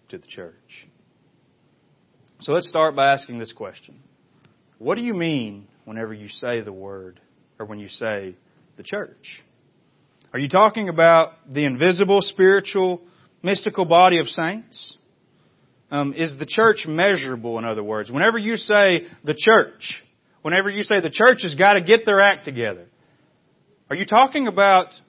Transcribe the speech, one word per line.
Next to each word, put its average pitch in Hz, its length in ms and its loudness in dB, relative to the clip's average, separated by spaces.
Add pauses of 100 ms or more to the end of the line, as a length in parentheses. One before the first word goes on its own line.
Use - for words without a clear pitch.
to 95 80 -18
the 87 100 -20
church. - 600 -20 (1500)
So 143 120 -6
let's 170 160 -4
start 160 260 0
by 139 180 2
asking 135 240 -6
this 113 140 -12
question. 90 480 -18 (800)
What 147 180 -4
do 240 60 -8
you 240 100 -6
mean 127 540 -6 (180)
whenever 110 280 -12
you 104 140 -18
say 120 340 -8
the 104 100 -14
word, 95 480 -18 (400)
or 107 80 -12
when 104 120 -16
you 101 80 -18
say 101 480 -8 (420)
the 101 60 -20
church? - 600 -14 (920)
Are 127 60 -6
you 139 100 -4
talking 208 400 2
about 165 440 4 (140)
the 143 180 -4
invisible, 180 560 2
spiritual, 190 800 0 (420)
mystical 190 420 -2
body 175 320 6
of 143 100 -2
saints? - 680 -10 (960)
Um, 143 220 -4
is 160 260 -6
the 151 80 -10
church 220 400 2
measurable, 135 720 -2
in 113 60 -8
other 110 180 -6
words? 107 260 -6
Whenever 202 300 0
you 220 160 -4
say 196 500 2 (180)
the 151 140 -4
church, - 640 2 (400)
whenever 185 280 -2
you 202 120 -6
say 208 180 0
the 165 120 -4
church 240 320 2
has 170 100 -8
got 190 200 4
to 196 80 2
get 220 240 4
their 202 140 2
act 196 260 2
together, 107 420 -8 (1000)
are 139 80 -6
you 196 120 -8
talking 262 400 2
about 196 400 4 (220)